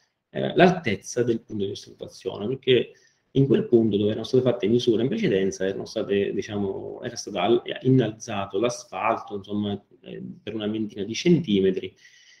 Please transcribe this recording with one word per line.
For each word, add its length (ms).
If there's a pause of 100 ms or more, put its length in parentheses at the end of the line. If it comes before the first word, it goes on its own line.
(300)
eh, 260
l'altezza 640
del 200
punto 240
di 60
osservazione, 760
perché 460 (400)
in 140
quel 200
punto 320
dove 120
erano 140
state 180
fatte 240
misure 360
in 60
precedenza 560
erano 200
state, 480
diciamo, 680
era 120
stato 240
al-, 240 (200)
innalzato 760
l'asfalto, 760
insomma, 440 (200)
eh, 220 (200)
per 120
una 120
ventina 380
di 100
centimetri. 800 (460)